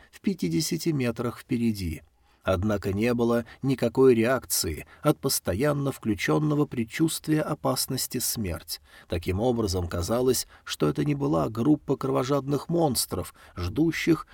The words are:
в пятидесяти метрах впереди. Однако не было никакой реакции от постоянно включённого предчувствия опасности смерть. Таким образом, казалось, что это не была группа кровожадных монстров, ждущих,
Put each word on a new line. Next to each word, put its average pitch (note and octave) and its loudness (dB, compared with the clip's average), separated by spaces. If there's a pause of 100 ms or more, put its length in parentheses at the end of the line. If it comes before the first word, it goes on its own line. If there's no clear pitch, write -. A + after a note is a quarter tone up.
(120)
в - -20
пятидесяти E3+ -2
метрах A#2+ -2
впереди. G#2+ -2 (420)
Однако F#2+ 0
не A2 2
было A#2 2 (160)
никакой C3 6
реакции A2+ 0 (160)
от - 2
постоянно C#3 -2
включённого D3 0
предчувствия D3+ -2
опасности C3 -4
смерть. - -6 (260)
Таким F2+ -2
образом, A2 0
казалось, A#2 0 (200)
что - -2
это D3 -2
не D3 0
была C#3+ 0
группа C#3 2
кровожадных C3+ -2
монстров, D3+ -2 (220)
ждущих, D#3 0